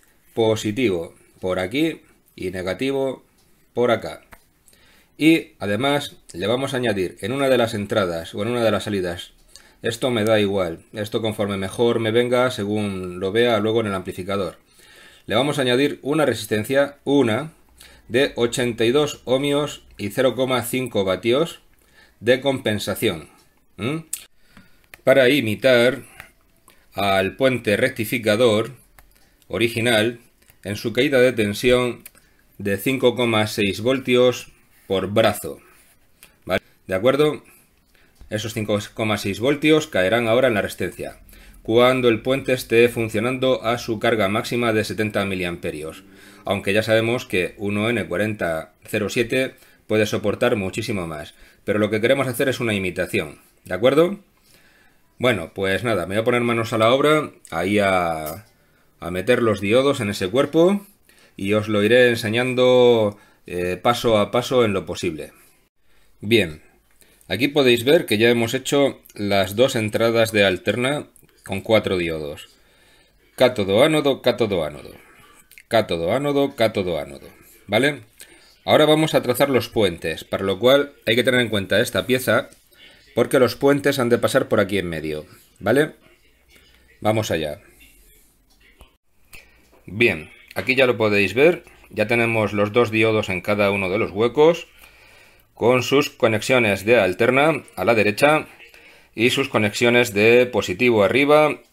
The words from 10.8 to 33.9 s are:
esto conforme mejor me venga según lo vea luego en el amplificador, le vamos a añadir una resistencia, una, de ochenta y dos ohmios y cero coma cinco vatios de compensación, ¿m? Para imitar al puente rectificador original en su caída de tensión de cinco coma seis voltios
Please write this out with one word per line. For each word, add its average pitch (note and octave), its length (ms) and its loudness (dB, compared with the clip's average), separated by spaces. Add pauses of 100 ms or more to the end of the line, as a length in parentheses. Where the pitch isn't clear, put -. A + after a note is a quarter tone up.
esto G#2+ 300 -6
conforme G#2 340 -4
mejor A2+ 440 -2
me A2 100 0
venga B2 400 0
según G2+ 680 -6
lo F#2+ 140 -4
vea A#2 260 2
luego A2 220 0
en A2 60 -4
el G2+ 80 -4
amplificador, F#2 640 -6 (680)
le F#2+ 100 -4
vamos C#3+ 240 0
a C#3+ 40 -2
añadir B2+ 400 0
una D3 240 0
resistencia, B2+ 800 -2
una, C#3 500 0 (540)
de B2+ 280 0
ochenta A#2+ 480 -2
y A#2 60 4
dos D3 340 -2
ohmios C#3+ 640 -2 (100)
y G2+ 140 -6
cero B2+ 260 0
coma B2+ 260 -2
cinco A#2 420 -4
vatios A2+ 580 0 (580)
de B2+ 220 2
compensación, G#2+ 880 -4 (480)
¿m? D3 260 -6 (1000)
Para C3 280 6
imitar B2 720 2 (880)
al F#2+ 440 -2
puente A#2+ 420 0
rectificador A2+ 920 0 (760)
original A#2 720 -2 (420)
en G2+ 140 -8
su A2+ 160 -8
caída C3 280 0
de B2+ 120 4
tensión A#2+ 720 0 (540)
de G2+ 180 -2
cinco B2+ 400 0
coma A2+ 300 0
seis G#2 340 -2
voltios B2 720 0 (340)